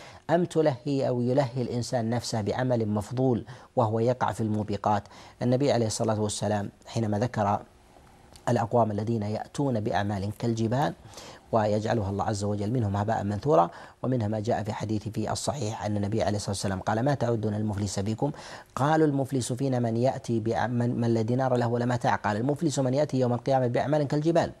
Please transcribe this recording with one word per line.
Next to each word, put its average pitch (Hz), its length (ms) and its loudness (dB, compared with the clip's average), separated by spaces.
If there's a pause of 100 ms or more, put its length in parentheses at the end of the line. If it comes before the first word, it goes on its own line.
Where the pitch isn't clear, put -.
(300)
أم 170 160 4
تلهي 143 600 0
أو 123 140 0
يلهي 127 400 0
الإنسان 117 480 -2
نفسه 117 320 -2
بعمل 117 460 0
مفضول 110 580 0 (300)
وهو 113 240 2
يقع 117 320 0
في 107 100 -4
الموبقات؟ 107 640 0 (380)
النبي 127 300 2
عليه 117 160 2
الصلاة 107 340 0
والسلام 104 480 -2 (160)
حينما 107 340 -2
ذكر 104 400 0 (920)
الأقوام 113 420 2
الذين 110 300 -2
يأتون 110 580 -2
بأعمال 101 600 -2
كالجبال 120 540 0 (580)
ويجعلها 107 580 2
الله 98 140 -2
عز 101 200 -2
وجل 104 280 -2
منهم 107 240 0
هباء 104 280 0
منثورا، 143 460 2 (340)
ومنها 123 240 0
ما 110 120 -2
جاء 104 240 -2
في 104 100 -6
حديث 107 340 -4
في 104 240 -4
الصحيح 110 540 -4
أن 104 120 0
النبي 101 260 0
عليه 104 120 0
الصلاة 101 160 -4
والسلام 98 280 -2
قال: 107 200 0
"ما 143 140 2
تعدون 113 400 0
المفلس 104 460 -2
فيكم؟" 110 320 -2 (440)
قالوا: 156 320 4
"المفلس 135 460 0
فينا 127 260 0
من 117 180 0
يأتي 120 420 0
بأ-، 110 280 0
من، 120 340 0
من 117 120 2
لا 113 80 4
دينار 127 340 2
له 120 120 2
ولا 120 180 0
متاع." 120 300 2
قال: 104 220 0
"المفلس 143 420 0
من 131 140 2
يأتي 143 260 2
يوم 120 140 2
القيامة 127 340 2
بأعمال 135 360 2
كالجبال"، 151 580 2